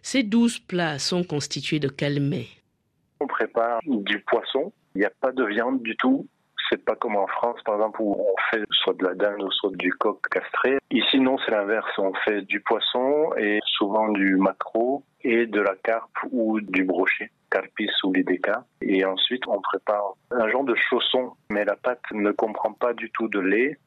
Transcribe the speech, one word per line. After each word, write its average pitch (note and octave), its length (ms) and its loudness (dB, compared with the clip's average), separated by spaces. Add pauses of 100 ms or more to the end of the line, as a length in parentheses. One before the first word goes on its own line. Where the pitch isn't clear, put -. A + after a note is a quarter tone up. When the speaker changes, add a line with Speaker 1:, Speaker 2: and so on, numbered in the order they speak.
Speaker 1:
Ces - 220 0
douze A#3 360 2
plats E3 400 -4
sont F3+ 240 -2
constitués D3 580 -4
de C#3 80 -2
quels C#3+ 320 -2
mets ? C#3 280 -2 (720)
Speaker 2:
On D3 60 -2
prépare A#2 580 0
du A2+ 360 -2
poisson. F3+ 520 -2 (220)
Il F#3+ 60 -2
n'y - 40 4
a G3+ 160 0
pas C3 120 0
de B2+ 120 0
viande A#2 380 0
du A2 140 -6
tout. C3 300 2 (420)
C'est - 160 -2
pas A2 120 0
comme A2+ 180 -4
en G2 140 2
France, A#2+ 360 -2
par G#2+ 120 0
exemple, G#2+ 260 0
où G#2 100 2
on G2 220 2 (160)
fait A2 220 0
soit - 220 2
de F#2+ 100 -2
la F#2 100 0
dinde G2+ 260 0
ou F#2+ 120 -2
soit G2 240 0
du F2+ 180 0
coq G#2 240 0 (120)
castré. B2 480 0 (120)
Ici, C3 300 4
non, C3 180 4
c'est B2 140 -2
l'inverse. G#2 460 0
On G2 140 0 (120)
fait G#2 180 0
du G2 180 -4
poisson C3 760 2
et G#2+ 300 2
souvent G#2+ 420 0
du G2 280 2
maquereau A2+ 680 0 (180)
et A#2 240 2
de G#2 140 0
la G2 160 2
carpe - 420 -4 (140)
ou A2 280 0
du F#2+ 220 -2
brochet, F#2 480 0 (200)
carpis G2+ 400 -2 (120)
ou F#2+ 100 0
lidéca. F#2 520 0 (180)
Et F#2+ 220 2
ensuite, F#2+ 420 0
on G#2+ 140 0
prépare G2+ 540 -2 (180)
un A2 180 2
genre C3 140 2
de A#2+ 100 2
chausson, B2+ 600 0 (160)
mais G#2 140 0
la G2+ 120 0
pâte - 260 -4 (100)
ne G#2 200 2
comprend G#2+ 400 -2
pas A#2+ 220 0
du A#2 160 -10
tout A2+ 180 -4
de G#2 120 -2
lait. A2 460 2